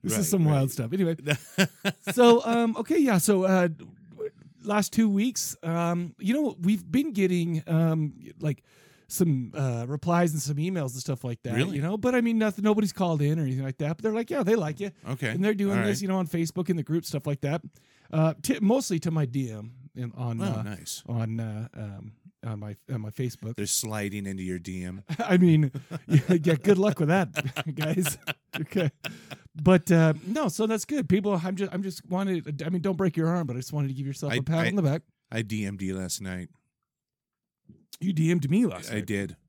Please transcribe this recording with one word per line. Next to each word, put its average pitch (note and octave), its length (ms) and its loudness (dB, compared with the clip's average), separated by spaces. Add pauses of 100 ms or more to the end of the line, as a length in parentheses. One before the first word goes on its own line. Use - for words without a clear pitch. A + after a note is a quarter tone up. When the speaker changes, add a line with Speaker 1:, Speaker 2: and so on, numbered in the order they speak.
Speaker 1:
this - 120 -2
Speaker 2:
Right, G3+ 80 2
Speaker 1:
is D#3+ 80 0
some F3+ 180 4
Speaker 2:
right. D3+ 80 6
Speaker 1:
wild C3+ 160 2
stuff." A#2 200 -4
Anyway, E3+ 240 0 (460)
Speaker 2:
<laughs> - 500 -2
Speaker 1:
so, A#3+ 320 8
um, A#3 340 0
okay, D#4 200 0
yeah, B3 220 6
so, F#3+ 240 4
uh, F#3 240 4 (960)
last G#3 280 0
two A3+ 180 2
weeks, G#3 520 -2
um, E3+ 580 -2
you G3+ 140 -2
know, C#4+ 260 -2
we've F3 320 0
been C#4+ 220 0
getting, F3 540 0
um, D#3+ 460 0 (280)
like, D3 220 -4 (440)
some, C3+ 480 0
uh, A#2+ 320 -2
replies E3+ 460 0
and D3+ 80 -4
some C#3 160 -4
emails D#3 360 -4
and B2+ 80 -12
stuff C3 220 -6
like A#2+ 200 -8
that, A2+ 120 -6
Speaker 2:
Really? D#3 220 -2
Speaker 1:
you C#3 40 -2
know? F#3 160 -2
But, B3 160 0
I B3 80 4
mean, A#3 160 0
nothing, G#3+ 260 0
nobody's G#3 300 4
called E3 280 0
in D3+ 180 2
or D3+ 40 0
anything C3 200 -2
like C3+ 140 -6
that, D#3 200 -2
but A3 60 -14
they're A3 100 0
like, A3+ 180 -4
"Yeah, C#4+ 120 0
they G#3 120 4
like D#3 240 -4
you." G3 120 -8 (160)
Speaker 2:
Okay. B2+ 220 -4
Speaker 1:
And F3 140 -2
they're G#3+ 100 2
doing G3 260 0
Speaker 2:
All G3 60 2
Speaker 1:
this, G#3 120 0
Speaker 2:
right. - 40 -6
Speaker 1:
you G3 60 -4
know, F#3+ 100 0
on F3+ 100 -2
Facebook, E3 420 -4
in F3 80 2
the C#3+ 60 -4
group, D#3+ 220 -2
stuff - 220 -6
like C#3+ 140 -4
that. D3 200 -2 (500)
Uh, D#3+ 300 4
t-, C#4 180 0
mostly G#3+ 400 2
to E3 120 -2
my D#3 140 0
D B2 260 -4
M G#2+ 200 -12 (240)
in, A#2+ 200 -8
on, A#2 260 -4
Speaker 2:
Oh, - 40 -2
Speaker 1:
uh, A2+ 180 -2
Speaker 2:
nice. F#2+ 440 -10
Speaker 1:
on, A2+ 320 -2
uh, A2 360 -8
um, G#2 380 -12 (320)
on A2 140 -8
my, G#2 160 -12 (160)
on A#2 100 -6
my G#2+ 100 -8
Facebook. A#2+ 440 -8
Speaker 2:
They're G2+ 120 -4
sliding G#2 580 -4
into F#2+ 180 -6
your F2+ 160 -4
D F#2 240 -8
M. F2+ 280 -10
Speaker 1:
<laughs> D3+ 80 -6
I F#3 180 2
mean, D#3 340 6 (360)
yeah, D#3+ 120 6 (240)
yeah, D#3+ 120 4
good F#3+ 220 4
luck F#3+ 220 2
with D3+ 100 2
that, F3 200 2 (360)
<laughs> D3 100 -6
guys. D#3 420 -2 (420)
Okay. D#3+ 300 -2 (680)
But, E3 360 6
uh, D#3+ 220 8 (120)
no, B3+ 220 0
so G#3+ 200 0
that's A3 180 0
good. C#4 240 -2
People, G3 340 2
I'm F#3 120 -4
just, F#3+ 180 -4
I'm F#3+ 100 -4
just F#3+ 240 -8
wanted, F3 560 -4
I D#3+ 60 -4
mean, F3+ 120 -2
don't F#3+ 160 -2
break F3+ 200 0
your D#3+ 100 2
arm, E3+ 180 0
but A#2+ 100 -6
I C3 40 -6
just B2+ 140 -10
wanted D3 160 -2
to C3+ 40 -6
give C3+ 140 -6
yourself C#3 260 -6
a B2 40 0
Speaker 2:
I, - 20 0
Speaker 1:
pat E3 260 0
Speaker 2:
I, - 40 2
Speaker 1:
on F#3+ 60 -2
the G3 80 2
back. C#3+ 180 0 (300)
Speaker 2:
I A2+ 100 -2
D G#2+ 240 -4
M'd G2 160 -6
you F#2+ 160 -4
last F#2 240 -6
night. F#2 280 -10 (1500)
Speaker 1:
You F#3 140 -2
D D#3+ 180 2
M'd D#3 180 0
me G#3+ 160 4
last F2+ 240 -6
Speaker 2:
I A2+ 60 -6
Speaker 1:
night. G2 100 -2
Speaker 2:
did. G2+ 300 -4 (140)